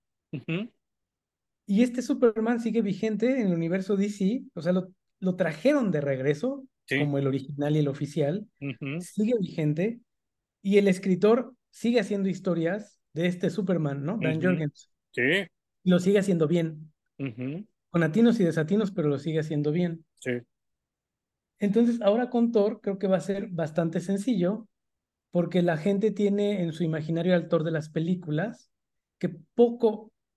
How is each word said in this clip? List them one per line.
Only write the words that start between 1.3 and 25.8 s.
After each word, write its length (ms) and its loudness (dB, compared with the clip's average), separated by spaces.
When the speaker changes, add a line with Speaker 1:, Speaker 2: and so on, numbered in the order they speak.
Speaker 2:
Y 160 4
este 200 0
Superman 580 2
sigue 220 0
vigente 580 0
en 80 2
el 60 2
universo 420 -2
D 120 0
C, 360 -2
o 80 -10
sea, 100 0
lo, 200 -2
lo 160 0
trajeron 540 2
de 100 0
regreso, 640 -2
Speaker 1:
Sí. 120 0
Speaker 2:
como 200 0
el 80 0
original 500 -2
y 40 4
el 80 2
oficial, 580 -4
Speaker 1:
Ujú. 380 -8
Speaker 2:
sigue 400 -2
vigente, 640 -2
y 160 4
el 100 6
escritor 680 2
sigue 300 2
haciendo 280 -2
historias 720 -4
de 120 0
este 240 0
Superman, 540 -2
¿no? 140 -4
Dan 200 -2
Speaker 1:
Ujú. 100 -2
Speaker 2:
Jorgens. 420 -2
Speaker 1:
Sí. 360 0
Speaker 2:
Lo 140 6
sigue 220 4
haciendo 280 2
bien. 440 -2
Speaker 1:
Ujú. 480 -8
Speaker 2:
Con 140 2
atinos 360 4
y 40 6
desatinos, 480 0
pero 160 0
lo 100 0
sigue 220 -2
haciendo 320 -2
bien. 320 -2
Speaker 1:
Sí. 100 -6
Speaker 2:
Entonces, 440 2
ahora 280 2
con 220 2
Thor, 300 2
creo 160 -4
que 100 -2
va 80 4
a 40 -2
ser 280 -6
bastante 520 -2
sencillo, 680 -2
porque 320 0
la 160 2
gente 320 0